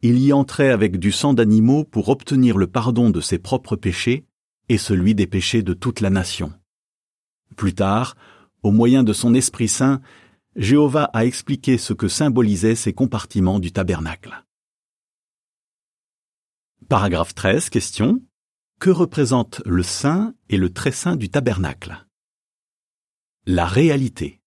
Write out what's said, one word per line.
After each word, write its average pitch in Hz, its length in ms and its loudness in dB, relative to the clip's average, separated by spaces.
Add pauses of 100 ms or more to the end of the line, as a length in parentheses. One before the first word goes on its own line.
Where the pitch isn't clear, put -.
il 120 180 4
y 139 140 4
entrait 139 380 2
avec 98 280 0
du 98 140 0
sang 143 200 0
d'animaux 117 520 4
pour 107 240 -4
obtenir 127 480 2
le 92 100 2
pardon 117 420 0
de 87 120 0
ses - 180 -4
propres - 380 -6
péchés 120 480 -4 (420)
et 113 100 2
celui 98 380 0
des 101 100 0
péchés 98 380 -2
de 92 100 -2
toute - 280 -6
la 101 80 0
nation. 90 440 -4 (1000)
Plus 98 180 -4
tard, 101 440 -2 (440)
au 101 100 0
moyen 120 320 4
de 107 100 2
son 117 200 0
Esprit 120 360 -2
Saint, 135 320 0 (560)
Jéhovah 143 560 2
a 113 100 0
expliqué 127 540 -2
ce - 160 -4
que 98 160 -2
symbolisaient 110 680 0
ces - 160 -4
compartiments 101 680 -2
du 87 120 -6
tabernacle. 80 720 -6 (2500)
Paragraphe 98 440 0
treize, - 360 0
question. 180 520 -2 (600)
Que 185 80 2
représentent 147 760 0
le 87 180 0
saint 175 500 -2 (160)
et 104 80 0
le 90 160 0
très - 180 -4
saint 175 240 -4
du 110 140 -6
tabernacle ? 98 760 -4 (1400)
La 90 200 0
réalité. 131 800 0